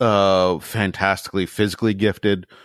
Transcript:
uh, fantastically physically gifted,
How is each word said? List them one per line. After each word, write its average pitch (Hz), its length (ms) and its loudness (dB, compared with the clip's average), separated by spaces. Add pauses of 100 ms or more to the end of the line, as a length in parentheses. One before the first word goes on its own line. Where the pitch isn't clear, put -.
uh, 95 600 2
fantastically 95 840 -2
physically 107 480 -2
gifted, 101 520 0 (180)